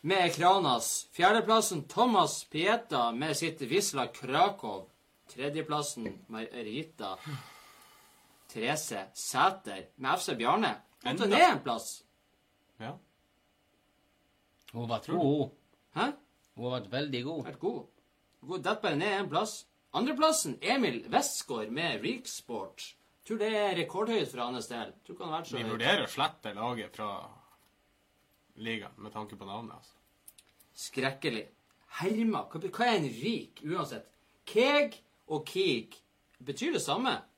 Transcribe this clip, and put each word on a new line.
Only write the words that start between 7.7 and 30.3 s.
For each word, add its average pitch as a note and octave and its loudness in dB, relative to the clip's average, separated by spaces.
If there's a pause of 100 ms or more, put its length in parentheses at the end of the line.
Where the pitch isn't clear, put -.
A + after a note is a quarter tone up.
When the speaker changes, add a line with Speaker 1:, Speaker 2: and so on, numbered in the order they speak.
Speaker 1:
Therese A2+ -4
Sæter F#3+ 0 (120)
med C3 0
F F3+ -2
C D#3 -2
Bjarne. B2+ 2 (280)
Gått C#3 0
Speaker 2:
Enda. A3+ 2
Speaker 1:
ned C#4+ 8
en F#3 0
plass. - -6 (760)
Speaker 2:
Ja. A2+ -8 (1800)
Speaker 3:
Hun A#2 -6
har A2+ -2
vært - -8
Speaker 2:
Tror E3+ 0
du? E3+ 2
Speaker 3:
god. C#3+ 2 (440)
Speaker 1:
Hæ? A#3 0 (440)
Speaker 3:
Hun A2+ -10
har B2+ -2
vært G2 -12
veldig C3 -2
god. D3+ -6
Speaker 1:
Vært D#3 -12
god. G#3 -4 (560)
God, F3+ -8
dett G#3+ 0
bare E3 2
ned G3 0
en F#3 -2
plass. F3+ -2 (300)
Andreplassen, C#4 2
Emil F3+ 2
Westgård A#2+ -2
med C3 -2
Reeksport. - -8 (320)
Tror A3 -4
det G#3 0
er G#3 2
rekordhøyt F#3+ 0
for - -10
hans B2 -4
del. A#2 -8 (140)
Tror - -14
ikke - -12
han D#3+ -6
har D#3+ -2
vært E3 -12
så - -6
Speaker 2:
Vi A#2 -2
Speaker 1:
høyt. A2 -2
Speaker 2:
vurderer C3 2
å - -8
slette C3 -4
laget A2+ -4
fra G#2+ -6 (1500)
ligaen A2 -8
med G#2 -14
tanke G#2+ -10
på G2 -14
navnet, G#2+ -10
altså. - -20 (800)